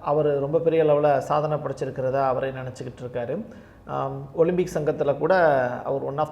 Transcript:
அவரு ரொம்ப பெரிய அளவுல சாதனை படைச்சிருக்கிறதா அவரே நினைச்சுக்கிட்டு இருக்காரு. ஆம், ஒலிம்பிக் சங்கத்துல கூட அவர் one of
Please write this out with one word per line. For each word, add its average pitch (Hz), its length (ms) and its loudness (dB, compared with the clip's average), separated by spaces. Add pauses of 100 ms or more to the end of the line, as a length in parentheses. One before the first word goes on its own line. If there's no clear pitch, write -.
அவரு 147 400 0
ரொம்ப 143 180 0
பெரிய 160 260 2
அளவுல 147 340 4
சாதனை 151 380 0
படைச்சிருக்கிறதா 135 640 -2
அவரே 135 280 0
நினைச்சுக்கிட்டு 127 520 -12
இருக்காரு. 123 420 -6 (420)
ஆம், 139 480 -6
ஒலிம்பிக் 175 400 2
சங்கத்துல 143 440 0
கூட 156 440 4 (220)
அவர் 139 180 -4
one 135 160 -6
of 151 140 0